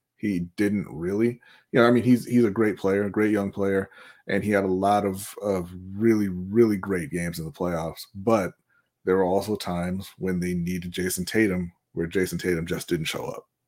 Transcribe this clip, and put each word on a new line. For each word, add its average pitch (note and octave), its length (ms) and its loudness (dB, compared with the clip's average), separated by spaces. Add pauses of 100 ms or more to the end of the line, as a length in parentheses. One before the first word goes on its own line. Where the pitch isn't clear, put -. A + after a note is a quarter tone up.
(180)
He G2 240 -2 (140)
didn't G2+ 320 0
really. G#2 540 -2 (300)
You - 80 4
know, A#2 80 8
I A#2+ 40 6
mean, A#2+ 120 4
he's, A#2+ 220 4
he's A#2+ 200 4
a G2+ 60 2
great G#2 260 0
player, G2 280 0
a G2+ 40 -4
great G#2+ 220 2
young G2+ 200 0
player, G2 380 -2 (380)
and G2+ 160 0
he G#2 80 0
had G2 140 4
a - 20 0
lot G2 360 2
of, G2 380 -6
of F#2 320 -4 (220)
really, G#2+ 320 4
really G2 500 2
great F2+ 320 -4
games E2+ 300 -4
in D#2+ 60 -8
the D#2 60 -10
playoffs. E2+ 600 -4
But G2 400 2 (500)
there F#2 140 4
were F#2+ 80 4
also G2 300 0
times F2+ 520 -4 (120)
when F#2 200 -2
they F2+ 140 -2
needed F2 380 -4
Jason F2+ 340 -4
Tatum F#2 460 0 (220)
where E2+ 120 -4
Jason F2+ 320 -2
Tatum E2+ 300 -2
just E2 200 -6
didn't D#2+ 180 -2
show - 200 -6
up, - 220 -12 (200)